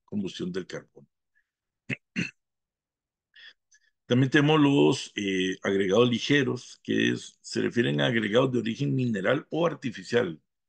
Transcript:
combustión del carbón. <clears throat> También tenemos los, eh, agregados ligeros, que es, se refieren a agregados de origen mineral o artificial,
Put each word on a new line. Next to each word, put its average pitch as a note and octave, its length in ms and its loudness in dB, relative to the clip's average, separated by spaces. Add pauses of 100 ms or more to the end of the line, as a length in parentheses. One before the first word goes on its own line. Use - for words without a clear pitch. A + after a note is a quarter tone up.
combustión F#2+ 460 -8
del F2+ 160 -8
carbón. - 400 -16 (840)
<clears throat> - 440 -8 (1700)
También B2+ 240 2
tenemos D3+ 320 4
los, C#3+ 540 4
eh, F#2+ 480 -2
agregados G2+ 460 2
ligeros, B2 760 -2
que A2+ 280 0
es, - 300 -10
se - 200 -6
refieren A#2+ 380 0
a C#3+ 60 2
agregados A#2+ 460 0
de B2 80 0
origen B2+ 360 -2
mineral A#2+ 540 0
o D#3+ 160 -2
artificial, A#2 760 -4 (280)